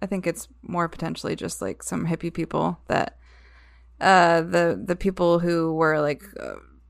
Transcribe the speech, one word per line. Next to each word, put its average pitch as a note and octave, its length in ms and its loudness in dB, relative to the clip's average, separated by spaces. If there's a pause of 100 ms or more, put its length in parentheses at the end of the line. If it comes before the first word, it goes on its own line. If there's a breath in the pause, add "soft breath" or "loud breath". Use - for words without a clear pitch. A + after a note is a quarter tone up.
I G3+ 60 -8
think F#3+ 200 -2
it's - 220 -4 (140)
more E3+ 260 -2
potentially - 480 -6
just, - 240 -8
like, F#2+ 220 -8
some E3 240 -6
hippie E3 260 -4
people E3 560 -4
that, - 300 -2 (840 soft breath)
uh, E3+ 420 6
the, E3+ 400 0
the F3 140 -4
people F3+ 420 2
who E3 360 0
were, D#3 260 2
like, D3 220 -2 (160)
uh, A1 180 -10 (340)